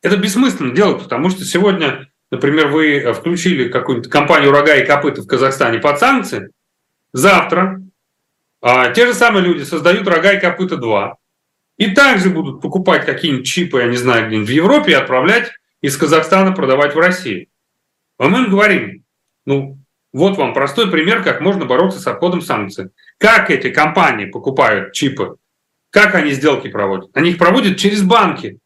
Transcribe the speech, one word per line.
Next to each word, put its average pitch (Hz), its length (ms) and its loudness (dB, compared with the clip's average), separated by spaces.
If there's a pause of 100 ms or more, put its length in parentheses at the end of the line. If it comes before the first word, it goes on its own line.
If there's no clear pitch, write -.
Это 190 160 0
бессмысленно 190 580 -2
делать, 175 260 2
потому 139 280 -4
что - 160 -6
сегодня, 175 640 -2 (200)
например, 143 380 0
вы, 147 300 2
э, 120 160 -2
включили 170 560 -2
какую-нибудь 123 420 -4
компанию 147 400 4
«Рога 147 240 4
и 135 100 2
копыта» 147 360 0
в - 60 -14
Казахстане 127 520 0
под 143 180 0
санкции, 202 520 0 (640)
завтра, 180 680 0 (760)
а, 123 320 2
те 240 160 4
же 247 60 0
самые 208 320 2
люди 156 180 -2
создают 175 440 0
«Рога 180 260 2
и 190 80 -2
копыта 180 340 -4
два» 113 400 -2 (600)
и 208 140 0
также 226 380 4
будут 151 320 -6
покупать 185 440 -2
какие-нибудь 135 420 -4
чипы, 170 320 -2
я 120 60 0
не 120 120 -2
знаю, 120 300 0
где-нибудь 107 220 -4
в 123 40 -2
Европе 185 380 2
и 147 40 4
отправлять 139 560 0 (300)
из 135 160 -4
Казахстана 165 540 2
продавать 143 440 0
в 160 40 2
Россию. 165 480 -2 (680)
А 131 100 0
мы 220 120 2
им 240 100 0
говорим: 190 560 -2 (400)
«Ну, 139 340 -4 (320)
вот 190 260 0
вам 135 160 -2
простой 160 380 -2
пример, 170 320 0
как 139 160 -2
можно 170 260 -2
бороться 156 360 0
с - 60 -6
обходом 170 340 -4
санкций». 98 480 -8 (280)
Как 220 320 2
эти 131 220 -2
компании 151 540 0
покупают 117 680 -2
чипы? 107 440 -4 (540)
Как 202 220 4
они 151 180 0
сделки 139 360 -2
проводят? 98 460 -4
Они 165 160 0
их 175 80 -4
проводят 190 400 2
через 202 260 0
банки. 185 640 0